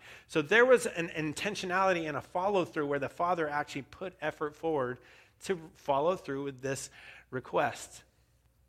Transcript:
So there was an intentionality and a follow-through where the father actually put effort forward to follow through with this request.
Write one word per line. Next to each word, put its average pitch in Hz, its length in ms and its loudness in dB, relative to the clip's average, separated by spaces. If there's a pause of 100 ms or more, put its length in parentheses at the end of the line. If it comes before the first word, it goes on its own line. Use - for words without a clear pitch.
(280)
So 156 140 2
there 220 240 8
was 247 200 6
an 170 220 -4
intentionality 180 960 0
and 151 120 -4
a - 20 -4
follow-through 180 680 0
where 143 120 0
the 131 100 -2
father 170 400 0
actually 147 340 -4
put 180 380 -12
effort 151 340 -4
forward 135 440 -2 (460)
to 190 140 -2 (160)
follow 151 420 0
through 139 280 -8
with 135 160 -10
this 131 300 -6 (400)
request. - 760 -4 (640)